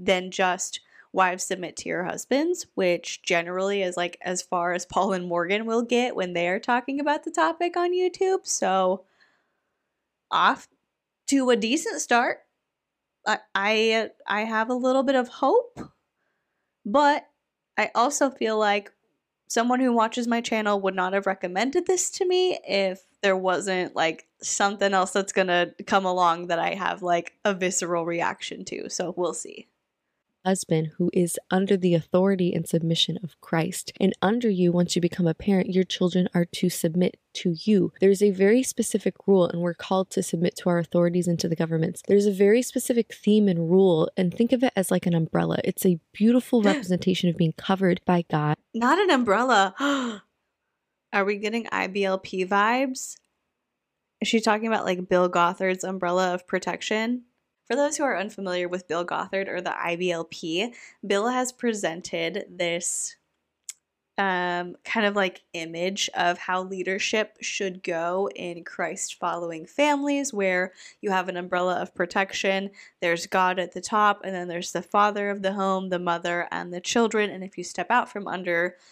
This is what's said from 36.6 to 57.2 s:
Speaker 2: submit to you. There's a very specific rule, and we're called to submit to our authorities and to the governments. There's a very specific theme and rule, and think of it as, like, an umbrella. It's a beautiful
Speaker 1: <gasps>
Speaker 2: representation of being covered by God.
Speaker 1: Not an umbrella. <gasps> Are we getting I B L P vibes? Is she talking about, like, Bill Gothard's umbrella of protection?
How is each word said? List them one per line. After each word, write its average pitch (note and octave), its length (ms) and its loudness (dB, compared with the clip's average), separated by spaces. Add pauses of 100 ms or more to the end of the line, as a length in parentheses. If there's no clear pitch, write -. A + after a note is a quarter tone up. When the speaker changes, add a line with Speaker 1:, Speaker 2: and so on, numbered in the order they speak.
Speaker 2:
submit F3 480 0 (160)
to F3 200 -2 (120)
you. F#3 340 4
There's G3 220 6
a G#3 100 4
very G3+ 320 4
specific - 520 -2 (120)
rule, F#3+ 180 6
and E3+ 140 -2
we're F3 140 -2
called F#3+ 380 -2
to F#3+ 120 -2
submit F3+ 340 -2
to - 120 -2
our F3 100 4
authorities F3 480 2
and E3+ 120 0
to F3 100 -2
the E3 80 -2
governments. E3 500 0
There's G3+ 180 6
a G#3 60 2
very G3+ 300 6
specific A#3+ 520 -2
theme G#3 360 4
and E3 200 0
rule, F3+ 460 6
and F3+ 180 0
think A#3 200 2
of B3 100 2
it B3 140 2
as, F#3+ 120 0
like, F#3 160 0
an F3 80 2
umbrella. E3 520 0
It's - 200 -2
a F3 140 4 (140)
beautiful A#3+ 480 4
Speaker 1:
<gasps> - 20 2
Speaker 2:
representation F#3 680 2
of E3 60 0
being D#3+ 220 2
covered F#3 480 0
by F3 260 2
God. D3+ 240 2 (180)
Speaker 1:
Not B3 240 2
an G4 120 4
umbrella. A3+ 680 4
<gasps> C4 460 -2 (880)
Are G3+ 140 2
we G#3 120 -2
getting G#3+ 340 -4
I F#3+ 160 -2
B G3 180 -2
L F#3+ 140 0
P F#3 260 -6
vibes? A#3 720 0 (1040)
Is G#3+ 60 -4
she A3+ 120 4
talking A3 280 0
about, A3 180 0
like, F#3 240 -2
Bill F3+ 180 4
Gothard's F#3 560 0
umbrella F3+ 520 0
of F3+ 100 -8
protection? A3 800 -4 (420)